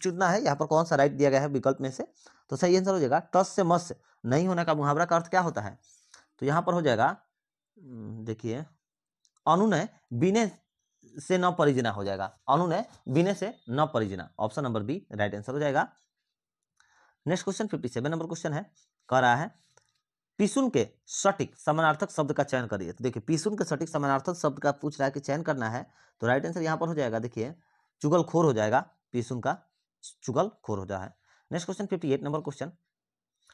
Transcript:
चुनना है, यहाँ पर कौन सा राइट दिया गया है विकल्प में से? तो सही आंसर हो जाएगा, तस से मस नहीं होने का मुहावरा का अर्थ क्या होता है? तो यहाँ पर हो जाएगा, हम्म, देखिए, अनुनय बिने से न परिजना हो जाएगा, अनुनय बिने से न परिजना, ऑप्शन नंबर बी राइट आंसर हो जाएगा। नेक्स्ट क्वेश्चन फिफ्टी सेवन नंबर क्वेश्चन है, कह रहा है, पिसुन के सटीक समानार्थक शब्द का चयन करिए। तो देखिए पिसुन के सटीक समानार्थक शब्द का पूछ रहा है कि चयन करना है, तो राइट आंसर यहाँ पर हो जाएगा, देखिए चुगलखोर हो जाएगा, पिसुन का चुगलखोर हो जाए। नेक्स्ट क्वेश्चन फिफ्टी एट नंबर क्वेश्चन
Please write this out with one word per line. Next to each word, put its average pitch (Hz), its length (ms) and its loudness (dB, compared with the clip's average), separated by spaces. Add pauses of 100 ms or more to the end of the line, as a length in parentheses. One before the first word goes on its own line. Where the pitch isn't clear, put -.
चुनना 180 280 0
है, 202 140 2
यहाँ 143 120 2
पर 151 100 -2
कौन 160 200 4
सा 165 100 0
राइट 143 160 6
दिया 139 180 4
गया 135 120 4
है 147 60 -2
विकल्प 135 340 0
में 131 100 -4
से? - 160 -10 (420)
तो - 60 -6
सही 180 220 4
आंसर 190 140 2
हो 190 80 2
जाएगा, 139 200 4
तस 185 280 2
से - 160 0
मस 170 280 2 (340)
नहीं 151 220 2
होने 170 180 0
का 160 80 2
मुहावरा 147 320 2
का 170 100 2
अर्थ 170 120 2
क्या 185 140 2
होता 151 200 -2
है? 101 180 -10 (600)
तो 131 60 -4
यहाँ 151 160 2
पर 180 120 0
हो 175 80 2
जाएगा, 139 360 2 (600)
हम्म, 113 480 -14
देखिए, 113 400 -8 (840)
अनुनय 185 420 2 (240)
बिने 185 380 2 (680)
से 180 180 0
न 180 140 2
परिजना 139 380 4
हो 101 140 -6
जाएगा, 95 360 -6 (100)
अनुनय 175 360 2 (240)
बिने 175 240 2
से 196 200 -6 (160)
न 143 160 0
परिजना, 98 440 -4 (100)
ऑप्शन 110 240 -4
नंबर 110 200 -2
बी 156 280 -8
राइट 104 240 -2
आंसर 104 180 -8
हो 147 60 -4
जाएगा। 147 280 0 (1400)
नेक्स्ट 185 160 -2
क्वेश्चन 202 240 -4
फिफ्टी 131 200 -6
सेवन 127 240 -4
नंबर 165 140 -6
क्वेश्चन 165 280 -6
है, 180 180 -8 (380)
कह 127 100 4
रहा 120 160 6
है, - 320 -8 (720)
पिसुन 240 320 2
के 113 180 2 (200)
सटीक - 480 -2
समानार्थक 156 560 0
शब्द 147 220 -2
का 143 100 0
चयन 123 240 -2
करिए। 95 240 -6
तो - 120 -12
देखिए 120 180 -2
पिसुन 180 360 -2
के - 60 0
सटीक 160 260 -4
समानार्थक 139 440 -2
शब्द 151 260 -4
का 147 120 0
पूछ 147 280 -6
रहा 139 60 0
है 139 60 0
कि 143 80 -8
चयन 143 220 -4
करना 131 280 -4
है, 123 220 -10 (300)
तो 117 60 0
राइट 135 180 2
आंसर 170 160 -4
यहाँ 160 160 -2
पर 165 100 -2
हो 170 60 -4
जाएगा, 120 260 -2
देखिए 123 360 -6 (460)
चुगलखोर 165 440 2
हो 139 80 4
जाएगा, 107 260 2 (320)
पिसुन 120 300 -4
का 151 160 -2 (640)
चुगलखोर 123 560 -2
हो 95 60 -8
जाए। 95 260 -8 (400)
नेक्स्ट 170 140 -6
क्वेश्चन 196 200 -6
फिफ्टी 170 260 -2
एट 139 120 0
नंबर 147 160 -4
क्वेश्चन - 320 -8 (840)